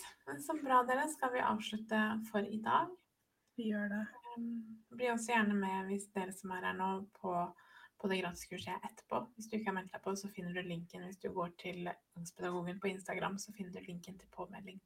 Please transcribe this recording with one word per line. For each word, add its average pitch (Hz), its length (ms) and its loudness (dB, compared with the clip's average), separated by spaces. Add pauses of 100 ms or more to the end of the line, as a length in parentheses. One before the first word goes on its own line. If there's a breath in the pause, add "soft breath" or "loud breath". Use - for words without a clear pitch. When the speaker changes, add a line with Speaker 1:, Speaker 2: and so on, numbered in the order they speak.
(260)
Speaker 1:
Men 277 160 -6
så 320 160 0
bra, 262 260 8
dere. 262 260 4
Skal 262 260 0
vi 247 80 4
avslutte 214 580 2 (300)
for 202 140 4
i 214 180 -2
dag? 330 260 6 (680)
Speaker 2:
Vi 220 120 2
gjør 208 240 2
det. 214 80 0 (320)
Speaker 1:
Ehm, 233 160 -4 (420)
bli 240 200 2
også 233 200 2
gjerne 214 280 6
med 190 320 2
hvis 202 240 -2
dere 190 200 0
som 190 200 -8
er 185 120 -4
her 185 80 0
nå 185 140 2 (320)
på, 180 140 0 (680 loud breath)
på 196 100 2
det 190 120 4
gratiskurset 180 680 -6
etterpå. - 320 -2 (140)
Hvis 220 160 -10
du 214 80 0
ikke 214 100 0
har 190 80 0
meldt 185 180 -4
deg - 80 -12
på, 196 160 0
så 202 140 -6
finner 175 240 -4
du 180 80 -2
linken. 175 420 -6
Hvis 196 140 -12
du 202 140 -4
går 175 260 -2
til 180 260 -4 (300)
Angstpedagogen 175 640 -4
på 196 100 2
Instagram, 190 480 -2
så - 160 -8
finner 180 220 -6
du - 80 -10
linken 175 340 -10
til - 160 -20
påmelding 190 500 -10